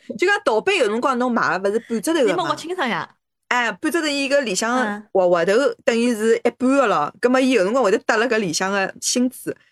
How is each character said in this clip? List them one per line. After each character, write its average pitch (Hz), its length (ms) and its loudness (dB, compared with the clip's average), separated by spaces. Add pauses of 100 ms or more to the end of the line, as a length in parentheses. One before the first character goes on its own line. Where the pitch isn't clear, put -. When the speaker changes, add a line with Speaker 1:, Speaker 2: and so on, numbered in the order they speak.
(180)
Speaker 1:
就 254 80 0
讲 403 200 2
桃 220 160 2
瓣 392 120 0
有 294 140 2
辰 220 140 -2
光 262 180 0
侬 247 100 0
买 180 300 0
个 196 100 -2
勿 202 40 -2
是 226 60 0
半 226 220 -6
只 311 120 -2
头 - 0 -
个 302 100 2
嘛？ 392 80 2
Speaker 2:
你 339 60 -2
没 349 80 -2
摸 311 100 -2
清 330 180 -8
爽 339 140 -4
呀？ 170 220 -4 (400)
Speaker 1:
哎， 240 240 0
半 294 180 -4
只 339 80 0
头 311 80 -2
伊 277 220 -2
搿 285 100 2
里 214 160 -2
向 233 220 -2
Speaker 2:
嗯。 214 340 -4
Speaker 1:
核 185 180 2
核 170 140 2
头 190 80 0 (320)
等 233 160 2
于 240 160 0
是 226 220 2
一 - 140 0
半 254 180 -2
个 269 180 2
咯， 156 320 0
葛 - 80 0
末 254 140 4
伊 262 100 2
有 208 140 4
辰 208 80 -2
光 262 100 2
会 190 80 2
得 220 60 2
搭 247 180 -2
辣 220 100 0
搿 233 120 0
里 185 160 -2
向 190 180 -4
个 196 300 -4
心 247 280 0
子， - 280 -10 (140)